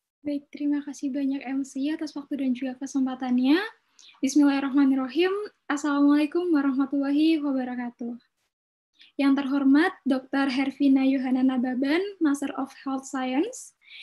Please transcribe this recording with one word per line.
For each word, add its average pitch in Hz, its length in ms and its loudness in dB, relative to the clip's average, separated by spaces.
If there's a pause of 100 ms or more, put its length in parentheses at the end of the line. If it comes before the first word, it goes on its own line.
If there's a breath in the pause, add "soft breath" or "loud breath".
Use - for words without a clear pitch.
(200)
Baik, 285 320 -8
terima 294 320 -2
kasih 269 320 -8
banyak 269 320 -4
M 269 160 -4
C 269 320 -6
atas 311 160 -8
waktu 285 320 -8
dan 262 160 0
juga 254 160 -6
kesempatannya. 262 800 0 (640 soft breath)
Bismillahirrahmanirrahim. 277 1120 2 (400)
Assalamualaikum 294 800 2
warahmatullahi 277 880 2
wabarakatuh. 247 800 -6 (960 soft breath)
Yang 277 240 4
terhormat 277 640 2
Doktor 269 480 -2
Hervina 269 560 2
Yohana 262 320 0
Nababan, 262 640 0 (160)
Master 285 400 0
of 269 80 -6 (160)
Health 269 240 -8
Science. 269 720 -4 (240 loud breath)